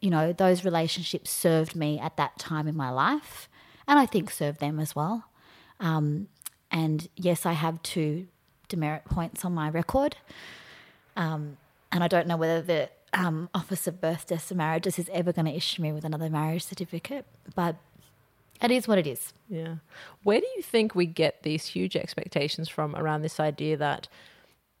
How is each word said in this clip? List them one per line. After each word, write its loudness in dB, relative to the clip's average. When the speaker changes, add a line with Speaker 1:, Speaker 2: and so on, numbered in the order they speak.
Speaker 1:
you 4
know, 4
those 6
relationships -2
served 2
me -2
at -8
that -2
time -4
in -2
my -2
life, 0
and 8
I 8
think 0
served -2
them -2
as -2
well. -2
Um, 0
and 0
yes, 0
I 2
have -2
two -2
demerit -2
points -4
on 0
my 0
record. 0
Um, -2
and 2
I 4
don't 4
know 0
whether 2
the, 0
um, 0
Office -4
of -6
Birth, -4
Deaths -4
and -2
Marriages 0
is -2
ever 0
gonna 2
issue -4
me 0
with -6
another -2
marriage 0
certificate, -8
but 0
it 2
is 2
what 4
it 2
is. -8
Speaker 2:
Yeah. -6
Where 4
do 0
you -8
think 2
we 4
get 0
these -2
huge -2
expectations -2
from -2
around 0
this -4
idea 0
that -2